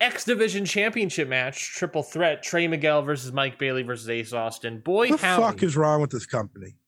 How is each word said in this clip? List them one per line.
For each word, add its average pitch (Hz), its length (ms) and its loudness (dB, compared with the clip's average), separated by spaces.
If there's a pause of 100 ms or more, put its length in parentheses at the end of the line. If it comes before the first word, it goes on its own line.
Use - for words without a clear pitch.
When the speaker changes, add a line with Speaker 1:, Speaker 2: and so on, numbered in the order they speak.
Speaker 1:
X - 240 -2
Division 208 400 2
Championship 202 640 0
match, 131 460 -2
triple 170 280 -2
threat, 160 400 0
Trey 170 240 0
Miguel 151 360 4
versus 135 280 -4
Mike 135 260 -2
Bailey 131 260 -2
versus 117 260 -6
Ace 117 240 -4
Austin. 113 460 -4
Boy, 202 300 2
Speaker 2:
What 302 120 2
the 196 40 0
Speaker 1:
howdy. 226 180 4
Speaker 2:
fuck 202 200 0
is 151 140 2
wrong 151 240 4
with 143 100 0
this 117 140 -6
company? 101 500 -6 (120)